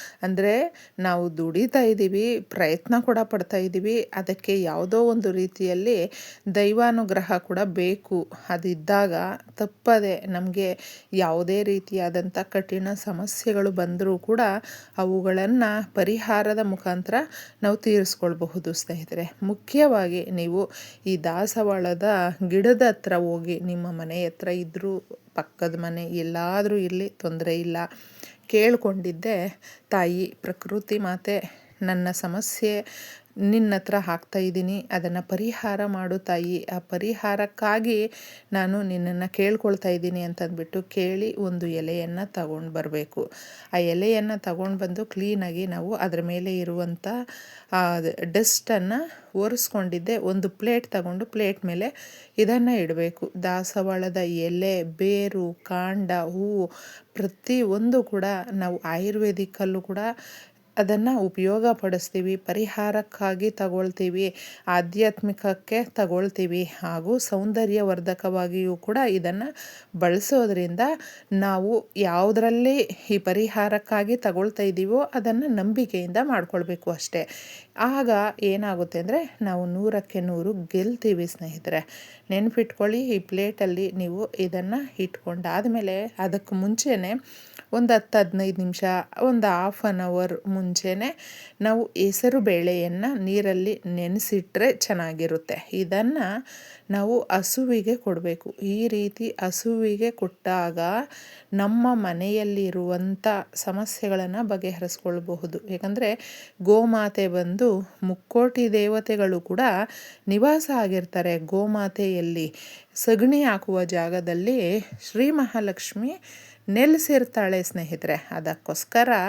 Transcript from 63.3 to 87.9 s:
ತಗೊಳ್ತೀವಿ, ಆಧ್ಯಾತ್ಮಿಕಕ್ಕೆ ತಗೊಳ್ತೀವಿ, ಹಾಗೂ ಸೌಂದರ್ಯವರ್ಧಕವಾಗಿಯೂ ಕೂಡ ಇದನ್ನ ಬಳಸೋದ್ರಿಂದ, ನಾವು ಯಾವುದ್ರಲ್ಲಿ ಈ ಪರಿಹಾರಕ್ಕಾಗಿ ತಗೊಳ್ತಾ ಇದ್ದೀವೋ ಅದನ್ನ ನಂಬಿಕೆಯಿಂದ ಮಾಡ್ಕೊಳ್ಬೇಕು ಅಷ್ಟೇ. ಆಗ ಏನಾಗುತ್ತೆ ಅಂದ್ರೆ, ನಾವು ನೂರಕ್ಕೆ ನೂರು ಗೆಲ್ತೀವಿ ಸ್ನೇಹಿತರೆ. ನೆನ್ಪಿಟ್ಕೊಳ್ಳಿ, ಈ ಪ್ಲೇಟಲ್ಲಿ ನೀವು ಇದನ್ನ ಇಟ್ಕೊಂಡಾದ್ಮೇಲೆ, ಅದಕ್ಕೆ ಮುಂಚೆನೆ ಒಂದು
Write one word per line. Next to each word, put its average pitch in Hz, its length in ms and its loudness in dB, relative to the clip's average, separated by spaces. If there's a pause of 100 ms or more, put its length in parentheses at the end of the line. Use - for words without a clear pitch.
ತಗೊಳ್ತೀವಿ, 185 840 -2 (320)
ಆಧ್ಯಾತ್ಮಿಕಕ್ಕೆ 202 1160 0
ತಗೊಳ್ತೀವಿ, 185 800 0
ಹಾಗೂ 170 540 -4
ಸೌಂದರ್ಯವರ್ಧಕವಾಗಿಯೂ 185 1600 0
ಕೂಡ 214 200 -2 (120)
ಇದನ್ನ 190 340 0 (520)
ಬಳಸೋದ್ರಿಂದ, 180 840 2 (520)
ನಾವು 196 560 2 (100)
ಯಾವುದ್ರಲ್ಲಿ 220 800 4 (320)
ಈ 202 80 4
ಪರಿಹಾರಕ್ಕಾಗಿ 208 1000 0
ತಗೊಳ್ತಾ 208 460 0
ಇದ್ದೀವೋ 196 360 2
ಅದನ್ನ 240 480 0
ನಂಬಿಕೆಯಿಂದ 202 760 0
ಮಾಡ್ಕೊಳ್ಬೇಕು 190 680 -2
ಅಷ್ಟೇ. 160 360 -6 (500)
ಆಗ 254 320 2 (300)
ಏನಾಗುತ್ತೆ 196 600 -2
ಅಂದ್ರೆ, 254 420 -2
ನಾವು 180 240 -2
ನೂರಕ್ಕೆ 196 560 -2
ನೂರು 175 320 -2
ಗೆಲ್ತೀವಿ 190 760 -2
ಸ್ನೇಹಿತರೆ. 160 580 -6 (440)
ನೆನ್ಪಿಟ್ಕೊಳ್ಳಿ, 220 800 0
ಈ 208 100 0
ಪ್ಲೇಟಲ್ಲಿ 190 720 -2
ನೀವು 185 480 -6
ಇದನ್ನ 185 340 -2 (260)
ಇಟ್ಕೊಂಡಾದ್ಮೇಲೆ, 190 1200 -2
ಅದಕ್ಕೆ 190 360 -2
ಮುಂಚೆನೆ 202 580 0 (600)
ಒಂದು 240 200 4